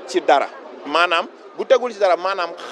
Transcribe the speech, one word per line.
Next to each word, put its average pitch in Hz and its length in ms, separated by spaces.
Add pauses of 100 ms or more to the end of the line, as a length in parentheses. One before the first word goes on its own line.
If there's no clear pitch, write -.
ci 175 140
dara. 143 280 (380)
Maanaam, 170 400 (300)
bu - 80
teguwul 247 280
ci 196 60
dara, 185 180
maanaam 185 340 (220)